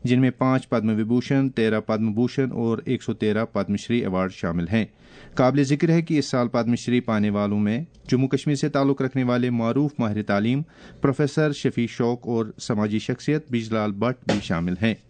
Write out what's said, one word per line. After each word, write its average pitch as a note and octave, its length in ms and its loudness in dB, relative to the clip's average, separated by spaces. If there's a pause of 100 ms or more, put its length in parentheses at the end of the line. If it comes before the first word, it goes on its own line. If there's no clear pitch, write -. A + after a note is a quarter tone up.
जिनमें B2+ 280 4
पाँच C3 320 0
पद्म A2+ 260 0
विभूषण, B2 580 0
तेरह A2 300 0
पद्म A2 340 -2
भूषण B2 380 0
और A2+ 360 -2
एक B2 160 -2
सौ A#2 120 -4
तेरह G#2+ 300 0 (100)
पद्मश्री G#2 480 -2
अवार्ड F#2 300 -2
शामिल E2+ 340 -2
हैं। G#2+ 200 0 (500)
काबिल C#3 260 4
जिक्र D3 280 2
है E3 100 4
कि D#3+ 160 0
इस C3+ 140 -2
साल A#2+ 220 0
पद्मश्री A#2+ 480 2
पाने G#2+ 300 0
वालों G#2 280 0
में A2 260 0 (240)
जम्मू C3 180 2
कश्मीर C#3 300 0
से D3 120 -2
ताल्लुक़ C#3 340 0
रखने C3 200 -2
वाले B2 300 2
मारूफ A#2+ 460 0
माहिर G#2+ 240 -2
तालीम A2 380 0 (400)
प्रोफेसर D3 540 2
शफी A#2+ 340 0
शौक A#2+ 380 -2
और A2+ 320 -2
समाजी G#2+ 420 -2
शख्सियत D3 500 -4
बिजलाल A2 420 -2
भट्ट A#2 380 -2
भी G#2 120 2
शामिल F2 380 -2
हैं। A2 140 2 (140)